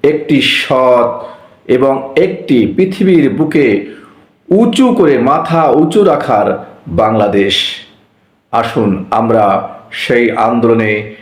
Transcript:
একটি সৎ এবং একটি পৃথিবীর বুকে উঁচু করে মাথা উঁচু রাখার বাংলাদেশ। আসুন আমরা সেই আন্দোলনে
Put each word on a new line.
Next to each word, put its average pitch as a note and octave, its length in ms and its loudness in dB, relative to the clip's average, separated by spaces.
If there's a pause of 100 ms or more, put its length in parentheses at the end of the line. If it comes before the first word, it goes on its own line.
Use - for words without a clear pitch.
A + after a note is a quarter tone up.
একটি D3 380 0
সৎ B2 840 0 (440)
এবং C3 460 0
একটি C3+ 600 0
পৃথিবীর F#3 540 2
বুকে C#3 560 0 (640)
উঁচু A#3 440 2
করে C#3+ 240 2
মাথা D3+ 460 0
উঁচু D#3+ 400 2
রাখার A#2 640 0 (220)
বাংলাদেশ। G2+ 880 0 (760)
আসুন A2 600 -2
আমরা A2 580 0 (220)
সেই A#2+ 400 0
আন্দোলনে A2+ 920 0